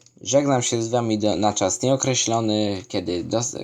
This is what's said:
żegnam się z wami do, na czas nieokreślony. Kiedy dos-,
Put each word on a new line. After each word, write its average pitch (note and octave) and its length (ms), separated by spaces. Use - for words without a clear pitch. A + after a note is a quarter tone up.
żegnam C#3 420
się A#2 200
z A2+ 60
wami A2+ 300
do, G#2 180
na G#2 160
czas F#2+ 300
nieokreślony. A2+ 1040
Kiedy F2 360
dos-, A#2 380